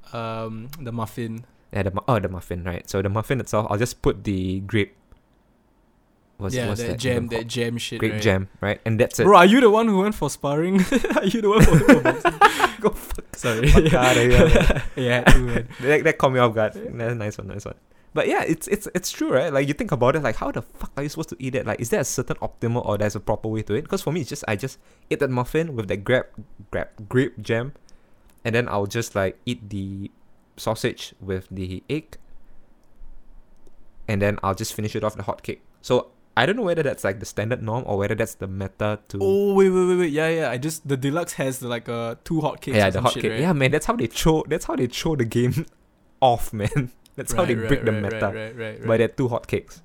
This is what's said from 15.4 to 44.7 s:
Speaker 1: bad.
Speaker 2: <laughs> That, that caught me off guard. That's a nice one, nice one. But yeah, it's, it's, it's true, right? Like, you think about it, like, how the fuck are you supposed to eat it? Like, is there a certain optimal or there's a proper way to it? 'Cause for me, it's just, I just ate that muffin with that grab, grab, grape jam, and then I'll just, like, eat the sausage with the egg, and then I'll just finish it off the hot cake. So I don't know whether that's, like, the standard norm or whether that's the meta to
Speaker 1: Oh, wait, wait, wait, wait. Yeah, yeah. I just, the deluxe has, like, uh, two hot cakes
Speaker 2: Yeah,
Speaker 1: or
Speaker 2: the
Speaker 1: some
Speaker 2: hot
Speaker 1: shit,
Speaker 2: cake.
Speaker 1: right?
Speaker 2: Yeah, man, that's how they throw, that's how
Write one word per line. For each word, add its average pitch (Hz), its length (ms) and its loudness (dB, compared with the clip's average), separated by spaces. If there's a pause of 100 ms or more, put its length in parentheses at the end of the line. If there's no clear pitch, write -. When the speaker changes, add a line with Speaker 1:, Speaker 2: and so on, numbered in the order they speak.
Speaker 1:
bad. 120 260 -2
Speaker 2:
<laughs> - 80 -20
That, 143 220 4
that 156 160 2
caught 139 140 4
me 131 60 2
off 120 140 6
guard. 107 200 0
That's 117 380 -6
a 120 40 -4
nice 107 240 -6
one, 101 80 -12
nice 98 180 -12
one. - 100 -12 (400)
But 156 120 2
yeah, 349 160 0
it's, - 240 -4
it's, - 260 -4
it's - 160 -4
true, 311 240 -4
right? 147 180 0
Like, 139 160 0
you 143 60 -2
think 226 180 -4
about 127 240 2
it, 156 60 -2
like, 117 140 -2
how - 160 -4
the 120 100 -6
fuck - 360 -14
are 135 40 -6
you 147 80 -6
supposed 160 200 -10
to 175 100 -10
eat 131 160 -6
it? 127 100 -2
Like, 110 140 -4
is 113 100 -6
there 196 120 0
a 131 40 -2
certain - 380 -4
optimal - 420 -4
or 104 100 -2
there's 104 200 -2
a 107 40 -6
proper 110 280 -4
way 110 160 -4
to 101 100 -4
it? 147 160 -4
'Cause 190 140 -4
for 143 100 -4
me, 175 80 -4
it's 117 80 -8
just, - 180 -10
I 110 80 -2
just 131 220 -8 (320)
ate 151 100 -2
that 135 120 0
muffin 139 440 -2
with 107 120 -6
that 101 160 -4
grab, 120 220 2 (440)
grab, - 200 -6 (200)
grape 127 320 0
jam, 113 320 -4 (720)
and 117 80 -2
then 120 160 0
I'll 101 160 -2
just, 113 300 -6
like, 95 320 0
eat 120 240 -8
the 98 400 -8 (460)
sausage - 600 -6
with 95 300 -8
the 92 400 -10
egg, - 280 -8 (1900)
and 101 140 -2
then 101 220 0
I'll 95 120 0
just - 180 -8
finish 107 220 -6
it 107 80 -4
off 107 120 -4
the 104 80 -12
hot - 200 -8
cake. - 200 -12 (180)
So - 300 -2 (240)
I 117 100 4
don't 190 100 0
know 247 80 -6
whether 170 200 -2
that's, - 200 -4
like, 98 160 -2
the 98 60 -12
standard 113 360 -6
norm 110 260 -4
or 101 100 -2
whether 101 180 -2
that's 110 200 -4
the 101 120 -10
meta 98 520 -6 (100)
to 98 120 -8
Speaker 1:
Oh, 196 320 2
wait, 196 160 6
wait, 185 180 2
wait, 180 120 2
wait. 170 120 0
Yeah, 156 180 0
yeah. 160 200 -2
I 120 80 -4
just, 151 300 -8
the 135 100 -2
deluxe 143 360 -4
has, 135 280 -6
like, 120 260 -8
uh, 117 360 -6
two 160 180 -2
hot 147 200 -4
cakes 131 160 -2
Speaker 2:
Yeah, 101 100 4
Speaker 1:
or 95 40 2
Speaker 2:
the 92 60 -2
Speaker 1:
some 123 60 -2
Speaker 2:
hot 123 100 2
Speaker 1:
shit, 131 100 -6
Speaker 2:
cake. 110 100 0
Speaker 1:
right? 117 80 -2
Speaker 2:
Yeah, 175 120 2
man, 135 180 2
that's 156 140 0
how 226 100 0
they 233 120 -2
throw, 160 400 0
that's 151 180 -4
how - 100 -4